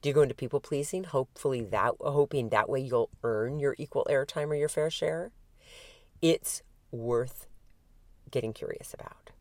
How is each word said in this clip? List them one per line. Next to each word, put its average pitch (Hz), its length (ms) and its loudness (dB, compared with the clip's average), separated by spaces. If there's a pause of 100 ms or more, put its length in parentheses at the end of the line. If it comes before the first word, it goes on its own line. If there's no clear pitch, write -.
Do 147 60 0
you 139 80 0
go 151 60 8
into 127 120 2
people - 240 -4
pleasing, 147 460 -4
hopefully 135 580 -2
that, 104 380 0
hoping 143 480 2
that 107 200 4
way 131 120 0
you'll 123 300 0 (120)
earn 120 380 0
your 143 180 0
equal - 320 -2
airtime 147 380 0
or 151 80 0
your 147 120 2
fair 156 220 0
share? 165 400 -4 (880)
It's - 420 2 (280)
worth 120 560 -2 (880)
getting 113 200 -2
curious - 420 -8
about. - 360 -18 (100)